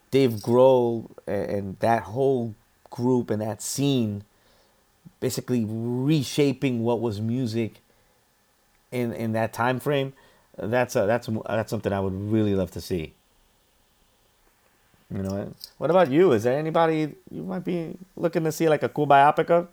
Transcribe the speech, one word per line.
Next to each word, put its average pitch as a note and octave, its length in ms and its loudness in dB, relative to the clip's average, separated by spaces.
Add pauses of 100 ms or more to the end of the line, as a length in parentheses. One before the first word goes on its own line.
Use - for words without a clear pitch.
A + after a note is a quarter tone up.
(100)
Dave C3 220 4
Grohl A#2+ 760 4 (160)
a-, - 40 -6
and G2 480 -4
that A2+ 240 2
whole A#2+ 520 -2 (360)
group B2 400 0
and G#2+ 100 -2
that A2 220 -6
scene A#2+ 600 -2 (960)
basically B2 460 -2
reshaping B2+ 1160 0
what A#2 180 0
was A2 180 -4
music A2+ 600 -4 (1080)
in, A#2+ 240 -4
in A2+ 180 -4
that A2+ 220 -2
time B2 260 0
frame. C#3 320 -2 (460)
That's A#2+ 380 -2
a, G#2 100 2
that's, A#2 240 0 (160)
that's A2 240 -4
something G2+ 240 -4
I G2 60 -2
would F#2+ 120 -2 (180)
really G#2+ 240 2
love F#2 180 -2
to F2 100 -12
see. D#2+ 320 -6 (2000)
You G2 80 -6
know, G2 320 -6 (220)
what C#3+ 140 -2
about F3 200 4
you? D#3+ 220 6
Is G#2+ 120 2
there B2 140 2
anybody D#3+ 560 0 (160)
you D#3 120 -12
might F#3 220 -8
be E3+ 320 -6 (200)
looking E3 280 -2
to D#3 80 0
see, D#3+ 160 0
like, D3 140 2
a - 60 0
cool D3 180 -2
biopic C#3+ 440 6
of? F3 220 2